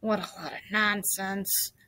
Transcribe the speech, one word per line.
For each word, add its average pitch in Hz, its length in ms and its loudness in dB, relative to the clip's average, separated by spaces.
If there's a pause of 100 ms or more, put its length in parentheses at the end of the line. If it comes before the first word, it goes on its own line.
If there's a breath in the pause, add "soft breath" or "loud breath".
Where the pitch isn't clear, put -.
What 214 200 2
a - 220 -8
lot 156 120 -8
of - 60 -8 (120)
nonsense 196 1000 0 (140 soft breath)